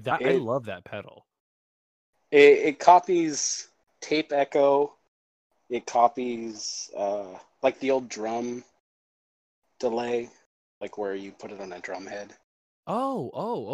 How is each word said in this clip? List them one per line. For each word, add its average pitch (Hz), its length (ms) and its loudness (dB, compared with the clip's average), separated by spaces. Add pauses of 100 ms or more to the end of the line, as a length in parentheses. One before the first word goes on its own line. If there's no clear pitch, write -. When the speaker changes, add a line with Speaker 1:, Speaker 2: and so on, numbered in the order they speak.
Speaker 1:
that, 131 200 -2
I 131 80 2
Speaker 2:
It 135 120 2
Speaker 1:
love 120 240 -4
that 92 180 -10
pedal. - 420 -16 (1040)
Speaker 2:
It, 143 280 10
it 143 200 0
copies 175 880 4 (320)
tape - 320 -4
echo. 143 640 2 (720)
It 117 180 -6
copies, 120 1080 -2
uh, 101 280 -4 (380)
like, 131 180 0
the 135 120 -2
old 131 160 -2
drum 120 560 -8 (1120)
delay, 120 500 -4 (520)
like, 104 180 -12
where 101 160 -6
you 98 180 -12
put 107 200 -18
it 98 80 -16
on 92 120 -14
a 90 80 -14
drum 92 260 -12
head. 101 280 -14 (520)
Speaker 1:
Oh, 226 480 -6
oh, 160 400 -8